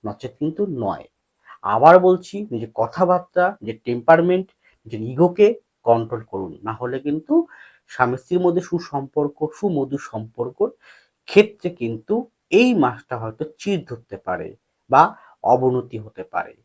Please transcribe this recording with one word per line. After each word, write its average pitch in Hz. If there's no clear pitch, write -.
নচেত 107
কিন্তু 160
নয়। 113
আবার 131
বলছি, 185
নিজের 110
কথাবার্তা, 180
নিজের -
টেম্পারমেন্ট, 170
নিজের 110
ইগোকে 175
কন্ট্রোল 113
করুন, 95
না 110
হলে 123
কিন্তু 160
স্বামী 123
স্ত্রীর 175
মধ্যে 180
সুসম্পর্ক, 147
সুমধুর 139
সম্পর্ক 120
ক্ষেত্রে 208
কিন্তু 117
এই 240
মাসটা 123
হয়তো 110
চিড় 196
ধরতে 113
পারে 82
বা 135
অবনতি 127
হতে 107
পারে -